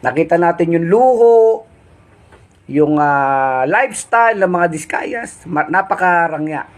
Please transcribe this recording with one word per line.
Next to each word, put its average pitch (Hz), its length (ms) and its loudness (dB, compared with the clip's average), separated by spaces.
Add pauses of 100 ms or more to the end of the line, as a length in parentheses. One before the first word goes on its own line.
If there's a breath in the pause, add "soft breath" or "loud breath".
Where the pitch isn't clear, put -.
Nakita 156 320 0
natin 170 400 0
yung 165 160 -2
luho, 233 720 4 (1040)
yung, 151 320 0
ah, 135 640 0
lifestyle 226 720 0
ng 185 160 0
mga 175 160 0
Diskayas. - 800 -10
Ma-, 156 160 -2
napakarangya. 170 1120 -2